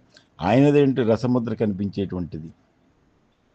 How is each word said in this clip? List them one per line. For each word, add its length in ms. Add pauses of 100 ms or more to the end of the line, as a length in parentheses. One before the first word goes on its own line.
(420)
ఆయనదేంటి 600
రసముద్ర 500
కనిపించేటువంటిది. 960 (1080)